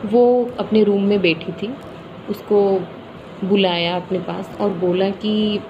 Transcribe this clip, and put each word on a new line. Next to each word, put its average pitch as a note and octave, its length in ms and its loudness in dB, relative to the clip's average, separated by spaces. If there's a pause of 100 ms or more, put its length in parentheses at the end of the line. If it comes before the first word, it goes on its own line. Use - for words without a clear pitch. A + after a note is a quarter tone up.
वो A#3+ 540 4
अपने G#3+ 240 4
room G3+ 200 4
में G3+ 180 2
बैठी E3+ 300 0
थी, G#3 220 -8 (560)
उसको G3+ 520 2 (640)
बुलाया F3+ 520 2
अपने F3+ 240 -4
पास F3 420 -8
और G#3 80 2
बोला F3+ 400 0
कि G#3 500 0 (100)